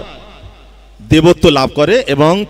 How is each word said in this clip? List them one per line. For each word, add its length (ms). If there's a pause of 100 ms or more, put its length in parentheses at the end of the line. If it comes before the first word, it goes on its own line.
(1080)
দেবত্ব 400
লাভ 260
করে 320
এবং 440